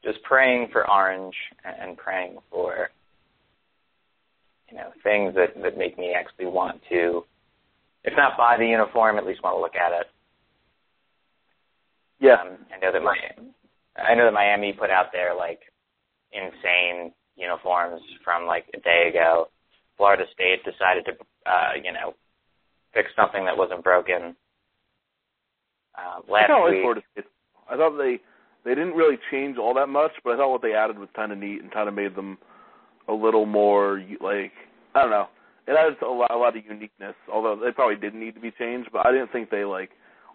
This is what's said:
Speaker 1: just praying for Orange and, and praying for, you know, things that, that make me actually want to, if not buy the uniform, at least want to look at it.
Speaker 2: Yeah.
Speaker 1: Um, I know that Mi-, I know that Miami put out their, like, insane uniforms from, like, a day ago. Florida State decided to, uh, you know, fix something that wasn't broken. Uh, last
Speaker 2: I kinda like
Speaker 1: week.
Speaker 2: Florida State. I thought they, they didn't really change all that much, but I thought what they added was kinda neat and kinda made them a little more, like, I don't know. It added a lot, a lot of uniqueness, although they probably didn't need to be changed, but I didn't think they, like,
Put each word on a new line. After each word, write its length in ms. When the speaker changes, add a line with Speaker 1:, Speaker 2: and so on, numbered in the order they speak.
Speaker 1:
just 180
praying 500
for 160
Orange 460
and, 260
and 60
praying 420
for, 400
you 60
know, 140
things 300
that, 280
that 160
make 200
me 180
actually 300
want 340
to, 340
if 120
not 200
buy 200
the 100
uniform, 520
at 80
least 160
want 140
to 40
look 160
at 160
it. 140
Speaker 2:
Yeah. 200
Speaker 1:
Um, 180
I 60
know 140
that 100
Mi-, 500
I 180
know 120
that 60
Miami 400
put 180
out 220
their, 220
like, 260
insane 800
uniforms 640
from, 220
like, 280
a 60
day 300
ago. 380
Florida 360
State 320
decided 420
to, 60
uh, 220
you 100
know, 220
fix 220
something 280
that 120
wasn't 260
broken. 540
Uh, 320
last 160
Speaker 2:
I 20
kinda 140
like 120
Speaker 1:
week. 100
Speaker 2:
Florida 200
State. 120
I 60
thought 200
they, 240
they 100
didn't 200
really 240
change 260
all 180
that 140
much, 240
but 120
I 20
thought 140
what 120
they 120
added 240
was 180
kinda 200
neat 260
and 100
kinda 180
made 240
them 240
a 40
little 340
more, 560
like, 320
I 60
don't 100
know. 180
It 60
added 300
a 40
lot, 240
a 60
lot 200
of 80
uniqueness, 500
although 240
they 160
probably 240
didn't 240
need 140
to 60
be 100
changed, 420
but 140
I 60
didn't 200
think 180
they, 140
like, 260